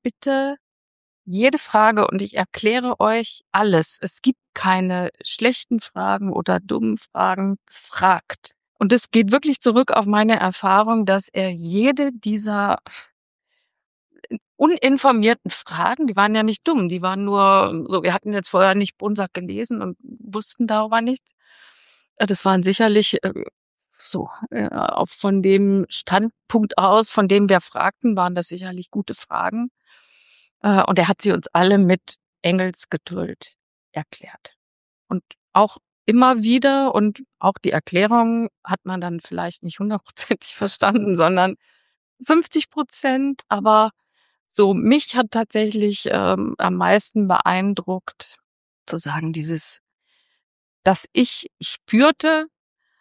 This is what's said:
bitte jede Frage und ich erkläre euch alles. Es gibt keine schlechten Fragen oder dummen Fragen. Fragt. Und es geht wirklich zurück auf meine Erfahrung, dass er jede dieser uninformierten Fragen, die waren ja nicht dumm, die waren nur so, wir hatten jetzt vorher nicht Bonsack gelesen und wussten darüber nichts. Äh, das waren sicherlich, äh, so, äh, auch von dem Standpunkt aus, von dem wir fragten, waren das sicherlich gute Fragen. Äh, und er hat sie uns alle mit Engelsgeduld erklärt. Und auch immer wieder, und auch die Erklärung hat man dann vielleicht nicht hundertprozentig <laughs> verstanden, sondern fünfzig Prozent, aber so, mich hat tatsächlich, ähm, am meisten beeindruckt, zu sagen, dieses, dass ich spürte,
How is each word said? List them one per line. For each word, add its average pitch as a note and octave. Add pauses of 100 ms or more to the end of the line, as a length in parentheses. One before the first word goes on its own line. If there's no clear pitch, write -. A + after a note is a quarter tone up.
bitte C4+ (680)
jede A3
Frage G#3+
und F#3+
ich G3+
erkläre A#3+
euch A3
alles. F#3+
Es -
gibt - (140)
keine F#3 (140)
schlechten -
Fragen G3
oder F3+
dummen G#3+
Fragen. F#3+
Fragt. - (260)
Und G#3
es -
geht A3
wirklich C#4+
zurück B3
auf G3+
meine G#3
Erfahrung, G3+
dass F#3+
er F#3+
jede G#3+
dieser G#3 (1800)
uninformierten C4
Fragen, G3
die G#3
waren G3+
ja A3
nicht G#3+
dumm, C4
die F3
waren F#3+
nur G3
so, F#3
wir F3
hatten G3+
jetzt G3+
vorher F#3+
nicht G3+
Bonsack G3+
gelesen G3+
und F#3
wussten G#3+
darüber G#3+
nichts. B3 (840)
Äh, -
das G3
waren F#3+
sicherlich, G#3
äh, G3 (640)
so, - (220)
äh, G#3+
auch -
von G3
dem G3
Standpunkt -
aus, G3
von G3+
dem G3+
wir F#3+
fragten, -
waren F3+
das F3
sicherlich F3+
gute -
Fragen. G#3+ (920)
Äh, G3+
und F3+
er F3
hat F#3+
sie G3+
uns F3
alle F#3
mit F#3 (260)
Engelsgeduld F3+ (360)
erklärt. - (520)
Und F#3 (280)
auch G3+ (280)
immer A#3+
wieder, C4
und G#3 (160)
auch F#3+
die -
Erklärung A3+ (140)
hat F#3
man F#3
dann F3
vielleicht F3
nicht E3+
hundertprozentig -
<laughs> -
verstanden, G3+
sondern F3+ (680)
fünfzig D#4+
Prozent, C4+
aber G#3+ (560)
so, G3
mich A#3+
hat A#3+
tatsächlich, G#3+
ähm, F#3+
am F#3
meisten G3
beeindruckt, F#3 (480)
zu -
sagen, D#3+
dieses, D#3 (1000)
dass F#3
ich - (120)
spürte, D#4 (540)